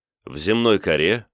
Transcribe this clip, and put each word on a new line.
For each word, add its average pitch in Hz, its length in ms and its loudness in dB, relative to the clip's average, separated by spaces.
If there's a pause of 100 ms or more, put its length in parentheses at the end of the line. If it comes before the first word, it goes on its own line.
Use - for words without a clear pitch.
(260)
В 65 120 -14
земной 110 420 2
коре 87 540 0